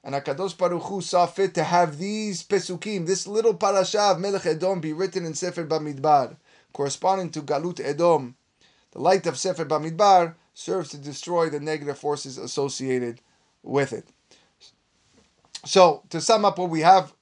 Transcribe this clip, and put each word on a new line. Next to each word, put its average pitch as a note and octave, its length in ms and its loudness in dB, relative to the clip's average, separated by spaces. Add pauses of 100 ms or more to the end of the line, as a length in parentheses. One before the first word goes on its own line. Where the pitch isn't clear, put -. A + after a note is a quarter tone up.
And C3+ 120 -10
HaKadosh D3+ 420 -6
Baruch F3 280 -2
Hu F#3+ 180 -8
saw F3 240 2
fit F#3 280 -2
to E3 100 0
have E3+ 340 2
these G#3 440 -6
pesukim, F#3 640 -4
this F#3 200 -2
little G#3+ 280 2
parasha G3 460 2
of G3 200 4
Melech G3 260 -2
Edom, F3 340 0
be D#3 140 -6
written F3+ 320 -4
in D#3+ 80 -8
Sefer F3 320 -6
Bamidbar, D3 680 2 (360)
corresponding F3 580 -2
to D#3 120 -8
Galut D3+ 360 -4
Edom. D3 580 2 (560)
The - 80 -14
light F3+ 260 2
of C#3 120 -4
Sefer E3 280 -4
Bamidbar E3 680 4 (200)
serves F3 360 -6
to D3 80 -14
destroy D#3+ 500 -2
the D3 120 -6
negative C#3+ 380 -6
forces C#3 380 -6
associated B2+ 840 -4 (420)
with C3+ 300 -2
it. - 140 -12 (1600)
So, F3 460 6
to E3 100 -6
sum G#3+ 240 2
up F#3+ 140 2
what F3+ 100 -4
we E3 120 -2
have F3+ 420 6